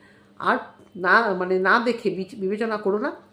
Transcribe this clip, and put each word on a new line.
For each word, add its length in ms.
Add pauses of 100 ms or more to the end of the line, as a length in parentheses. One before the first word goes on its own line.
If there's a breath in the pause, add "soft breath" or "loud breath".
(380 soft breath)
আর 200 (380)
না, 380
মানে, 240
না 220
দেখে 300
বিচ-, 260
বিবেচনা 400
করো 220
না 140 (200)